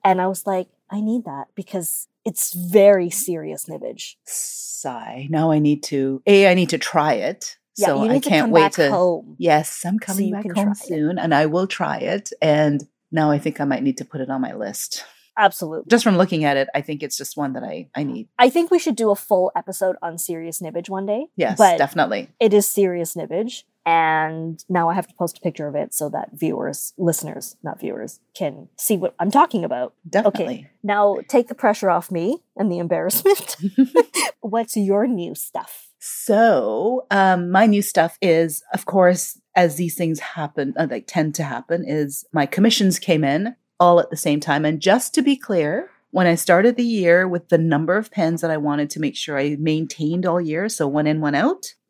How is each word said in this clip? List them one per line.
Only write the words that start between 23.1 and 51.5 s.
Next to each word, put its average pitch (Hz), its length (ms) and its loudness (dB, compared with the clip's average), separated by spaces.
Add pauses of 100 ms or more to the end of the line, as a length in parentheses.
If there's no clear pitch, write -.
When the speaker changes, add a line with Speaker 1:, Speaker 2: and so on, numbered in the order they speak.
Speaker 1:
nibbage. 170 500 -6 (220)
And 160 800 0
now 170 220 2
I 175 40 0
have 180 120 -2
to - 80 -20
post - 240 -6
a - 20 -20
picture 151 280 -6
of 143 80 -6
it - 180 -6
so 147 140 -4
that - 240 -8
viewers, - 680 -6
listeners, 160 640 -4
not - 160 -10
viewers, - 400 -10 (160)
can - 420 -8
see - 200 -2
what 175 240 -4
I'm 185 100 -2
talking 226 340 2
about. 127 300 -6 (160)
Speaker 2:
Definitely. 202 340 0
Speaker 1:
Okay, 127 260 -10 (120)
now 202 360 2 (100)
take 240 180 2
the - 80 -12
pressure 208 340 0
off 175 220 0
me 190 320 -4 (140)
and 202 140 0
the 175 100 -2
embarrassment. 175 760 0 (300)
<laughs> - 260 2
Speaker 2:
<laughs> - 280 -4
Speaker 1:
What's 226 360 -4
your 202 300 2
new 185 300 -4
stuff? - 480 -12 (160)
Speaker 2:
So, 202 1120 0
um, 185 400 2
my 196 160 4
new 202 160 4
stuff - 380 0
is, 165 420 2 (100)
of - 140 -4
course, 180 540 2 (160)
as 170 200 4
these 170 180 -4
things 160 260 -2
happen, 147 560 -6
uh, 160 140 -2
like, 113 160 -8
tend 156 300 -2
to 165 60 -4
happen, 143 440 -6
is 147 460 -4
my 156 140 2
commissions 202 520 2
came 156 260 2
in 170 320 -2 (240)
all 175 200 8
at 165 100 -2
the 165 60 -8
same 151 240 0
time. 151 240 0
And 151 160 0
just 208 340 2
to 311 80 2
be 277 140 2
clear, 190 540 -2 (200)
when 180 160 2
I 170 80 4
started 190 420 4
the 247 80 0
year 185 420 4
with 175 220 -4
the 170 100 4
number 160 380 2
of 214 140 -4
pens 165 320 -2
that 165 80 0
I 156 80 0
wanted 147 320 -2
to 160 100 -8
make 143 160 -4
sure 143 220 -6
I 147 200 -2
maintained 156 680 -2
all 175 140 0
year, 170 280 -4
so 160 180 -2
one 151 200 0
in, 156 140 0
one 147 140 -2
out, 247 400 -2 (160)